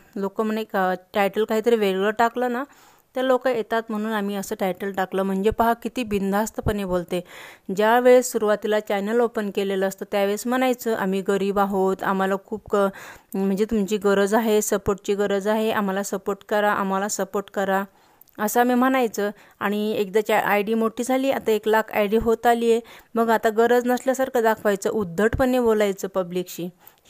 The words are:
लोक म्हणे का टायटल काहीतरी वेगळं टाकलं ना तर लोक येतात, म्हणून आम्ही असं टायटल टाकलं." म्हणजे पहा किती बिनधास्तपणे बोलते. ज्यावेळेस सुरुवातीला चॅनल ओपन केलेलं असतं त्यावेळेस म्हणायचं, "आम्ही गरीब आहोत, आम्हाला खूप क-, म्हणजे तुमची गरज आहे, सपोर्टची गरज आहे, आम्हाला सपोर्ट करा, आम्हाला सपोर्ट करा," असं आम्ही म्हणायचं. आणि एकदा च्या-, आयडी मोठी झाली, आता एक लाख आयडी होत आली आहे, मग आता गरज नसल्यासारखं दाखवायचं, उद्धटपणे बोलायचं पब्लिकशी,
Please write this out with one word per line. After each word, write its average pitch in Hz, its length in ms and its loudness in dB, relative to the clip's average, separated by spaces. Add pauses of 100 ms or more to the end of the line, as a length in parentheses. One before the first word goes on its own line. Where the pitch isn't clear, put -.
(160)
लोक 196 240 -6
म्हणे 220 240 -2
का 185 300 0 (200)
टायटल 202 300 0
काहीतरी 226 320 0
वेगळं 196 340 0
टाकलं 240 420 0
ना 247 120 -4 (520)
तर 262 60 -2
लोक 262 260 2
येतात, 226 400 -2
म्हणून 214 240 -4
आम्ही 202 240 -4
असं 196 240 -8
टायटल 196 320 -4
टाकलं." 190 300 -2
म्हणजे 196 280 0
पहा 226 220 2
किती 226 300 -6
बिनधास्तपणे 208 800 -2
बोलते. 180 400 -4 (520)
ज्यावेळेस 247 560 6
सुरुवातीला 214 480 0
चॅनल 208 400 -2
ओपन 220 300 -2
केलेलं 196 380 -2
असतं 190 240 -10
त्यावेळेस 202 340 0
म्हणायचं, 247 480 0
"आम्ही 196 260 -2
गरीब 196 380 0
आहोत, 190 440 0
आम्हाला 190 320 0 (120)
खूप 214 240 -10
क-, 202 180 4 (460)
म्हणजे 196 300 0
तुमची 214 320 0
गरज 202 380 2
आहे, 214 280 2
सपोर्टची 202 520 -2
गरज 202 340 -2
आहे, 220 220 0
आम्हाला 202 320 -2
सपोर्ट 196 360 -6 (100)
करा, 208 240 2
आम्हाला 196 360 -2
सपोर्ट 196 420 -6
करा," 196 340 -2 (540)
असं 220 220 0
आम्ही 247 140 2
म्हणायचं. 247 560 0 (300)
आणि 208 320 -2
एकदा 208 280 0
च्या-, 214 240 0
आयडी 202 300 0
मोठी 220 300 -2
झाली, 262 260 0
आता 220 200 -2
एक 214 180 0
लाख 220 240 0
आयडी 208 240 0
होत 226 300 0
आली 233 260 4
आहे, 233 80 2 (340)
मग 226 160 2
आता 220 180 2
गरज 233 380 2
नसल्यासारखं 254 560 0
दाखवायचं, 214 480 0
उद्धटपणे 220 680 0
बोलायचं 208 480 0
पब्लिकशी, 180 560 -6 (440)